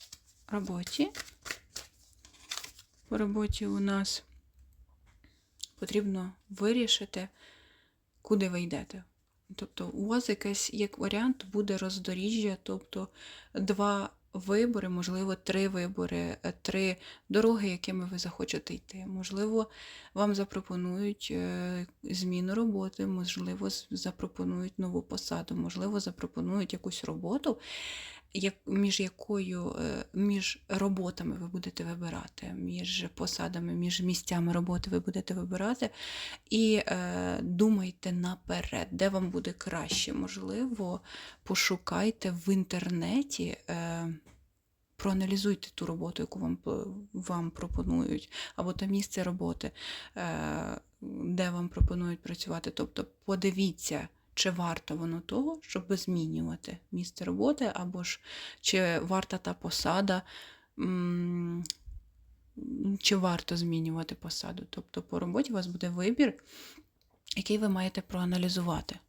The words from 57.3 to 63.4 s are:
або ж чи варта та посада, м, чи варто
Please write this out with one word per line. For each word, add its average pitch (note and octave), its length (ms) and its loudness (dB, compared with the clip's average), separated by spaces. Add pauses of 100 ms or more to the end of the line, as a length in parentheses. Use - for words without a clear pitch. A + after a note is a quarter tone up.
або F3+ 300 -4
ж - 160 -4 (420)
чи F3+ 380 4
варта F#3+ 380 0
та F3+ 160 -4
посада, F#3 680 2 (580)
м, F3 840 2 (1400)
чи - 160 4
варто F3 420 2